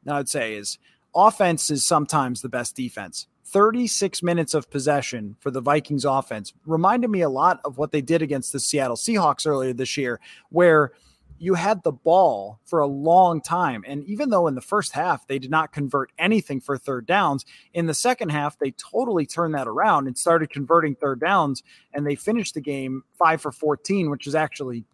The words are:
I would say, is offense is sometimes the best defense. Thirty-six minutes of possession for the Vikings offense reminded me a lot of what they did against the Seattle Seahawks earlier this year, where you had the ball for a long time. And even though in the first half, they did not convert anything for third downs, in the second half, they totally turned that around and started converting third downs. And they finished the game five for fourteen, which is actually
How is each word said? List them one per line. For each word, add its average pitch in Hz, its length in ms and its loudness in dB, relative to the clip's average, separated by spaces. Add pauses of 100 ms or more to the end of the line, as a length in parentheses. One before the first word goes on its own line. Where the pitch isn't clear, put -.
I 143 100 -2
would 139 120 -4
say, 113 260 -4
is 104 240 -10 (340)
offense 185 560 4
is 143 160 0
sometimes 143 560 0
the 127 80 -8
best 123 280 -6
defense. 110 500 -10 (160)
Thirty-six 214 800 0
minutes 170 300 0
of 151 180 -2
possession 127 720 -4
for 120 100 -4
the 131 100 -6
Vikings 143 440 0
offense 131 480 -4 (120)
reminded 190 440 2
me 196 120 0
a 156 80 2
lot 147 360 2
of 127 120 -8
what 147 140 -4
they 151 100 0
did 160 200 2
against 139 320 -4
the 139 60 -4
Seattle 131 360 -2
Seahawks 175 500 0
earlier 131 280 0
this 123 240 -6
year, 123 240 -4 (280)
where 156 440 6 (480)
you 180 120 0
had 185 300 0
the 156 100 2
ball 123 720 2
for 170 140 0
a 147 60 4
long 160 540 4
time. 151 480 -2
And 143 160 -10
even 208 260 -4
though 180 180 4
in 139 80 0
the 127 60 -8
first - 300 -2
half, 156 340 -2
they 139 140 -4
did 131 100 -14
not 156 220 0
convert 139 480 -4
anything 175 400 0
for 139 180 -4
third 123 280 -6
downs, 170 400 0 (280)
in 170 120 -2
the 160 80 -2
second 240 340 0
half, 147 320 -4
they 135 120 -2
totally 208 540 -2
turned 165 300 -4
that 135 100 -4
around 143 420 2
and 127 100 -8
started 165 320 2
converting 151 460 2
third 135 260 -4
downs. 160 420 0 (300)
And 143 120 -4
they 147 100 0
finished 214 400 -4
the 156 60 -6
game 131 440 -8 (120)
five 160 240 2
for 143 120 -8
fourteen, 156 560 -2
which 143 180 -6
is 143 80 -4
actually 131 480 -4 (100)